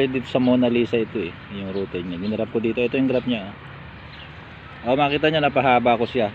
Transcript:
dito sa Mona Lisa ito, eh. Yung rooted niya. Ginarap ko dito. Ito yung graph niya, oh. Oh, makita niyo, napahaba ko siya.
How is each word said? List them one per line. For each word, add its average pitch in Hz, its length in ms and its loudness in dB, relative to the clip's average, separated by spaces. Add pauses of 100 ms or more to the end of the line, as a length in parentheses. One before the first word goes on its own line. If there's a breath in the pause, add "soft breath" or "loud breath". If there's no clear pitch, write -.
dito 131 240 -2
sa - 80 0
Mona 127 320 4
Lisa 117 320 2
ito, 107 160 -4
eh. 87 160 -4 (240)
Yung 98 160 -8
rooted 95 320 -4
niya. 90 160 -8
Ginarap 107 320 -2
ko 117 80 0
dito. 113 240 0
Ito 131 160 0
yung 131 80 2
graph 127 160 2
niya, 110 240 -2
oh. - 1400 -12
Oh, 139 80 4
makita 147 320 2
niyo, 160 80 2
napahaba 127 560 6
ko 117 80 0
siya. 113 300 0